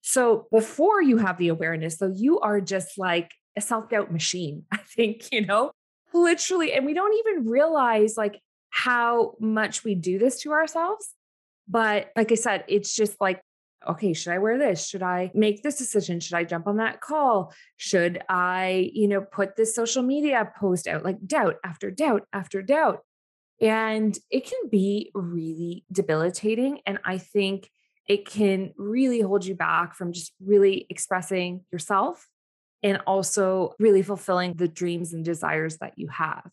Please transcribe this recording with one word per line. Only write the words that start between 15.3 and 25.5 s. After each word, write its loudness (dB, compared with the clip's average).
make 2
this -4
decision? -2
Should -8
I 2
jump -4
on 0
that -2
call? 0
Should 0
I, 0
you 2
know, 2
put -4
this 0
social -2
media 0
post 0
out?" -4
Like, -4
doubt 0
after -10
doubt 0
after -8
doubt. 0
And 0
it -2
can -8
be 0
really -8